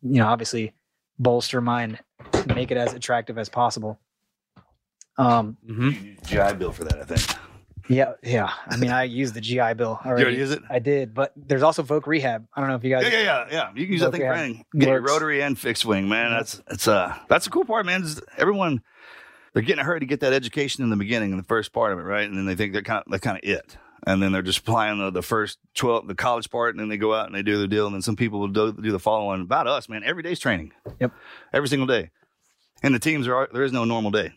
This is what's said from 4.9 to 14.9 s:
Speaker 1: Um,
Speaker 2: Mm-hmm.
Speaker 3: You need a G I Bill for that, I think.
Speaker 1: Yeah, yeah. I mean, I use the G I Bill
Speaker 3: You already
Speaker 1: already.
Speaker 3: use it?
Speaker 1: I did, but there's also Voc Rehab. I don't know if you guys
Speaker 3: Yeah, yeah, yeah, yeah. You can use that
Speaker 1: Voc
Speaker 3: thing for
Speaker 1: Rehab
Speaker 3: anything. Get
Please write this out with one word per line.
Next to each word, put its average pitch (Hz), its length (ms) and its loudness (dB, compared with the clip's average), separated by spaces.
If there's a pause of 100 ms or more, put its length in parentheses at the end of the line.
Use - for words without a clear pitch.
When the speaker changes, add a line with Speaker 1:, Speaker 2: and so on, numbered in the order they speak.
Speaker 1:
Um, 117 400 4 (100)
Speaker 2:
Mm-hmm. 113 220 -6
Speaker 3:
You - 20 -2
need 101 300 -10
a - 40 -18
G - 140 0
I 101 140 4
Bill 90 180 -4
for - 140 -10
that, - 140 -2
I 71 40 -12
think. - 340 -2 (520)
Speaker 1:
Yeah, 127 240 4 (100)
yeah. 120 280 0 (160)
I - 100 -6
mean, 123 140 2
I 127 120 2
use 127 300 -2
the 113 80 -10
G 123 180 -2
I 117 140 2
Bill 113 300 -2
Speaker 3:
You 131 80 -6
already 120 140 6
Speaker 1:
already. 123 120 2
Speaker 3:
use 135 140 -2
it? 147 180 -4
Speaker 1:
I 123 100 0
did, 131 340 0
but 135 220 -2
there's 139 280 0
also 160 200 4
Voc 143 220 0
Rehab. 131 500 -2
I 143 60 -4
don't 135 80 0
know 131 60 0
if 120 80 -4
you 131 80 2
guys 127 120 4
Speaker 3:
Yeah, 240 60 4 (100)
yeah, 220 40 2
yeah, 143 280 0
yeah. 143 240 -2
You 143 100 -4
can 190 80 -2
use 165 80 2
that 170 80 4
Speaker 1:
Voc - 40 -4
Speaker 3:
thing 143 80 -2
for 131 80 0
Speaker 1:
Rehab 127 160 0
Speaker 3:
anything. 117 200 -8 (120)
Get 135 120 6